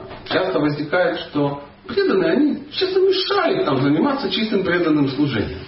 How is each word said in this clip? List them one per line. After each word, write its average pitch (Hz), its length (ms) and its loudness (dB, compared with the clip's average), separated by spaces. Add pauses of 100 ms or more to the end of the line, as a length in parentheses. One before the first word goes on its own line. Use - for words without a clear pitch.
(260)
часто - 340 -2
возникает, 151 600 0
что - 440 -4 (240)
преданные, 330 440 2
они 302 400 2
часто 370 280 -2
мешают 381 680 2
нам 285 160 0
заниматься 262 480 2
чистым 214 340 0
преданным 160 460 2
служением. 113 580 -2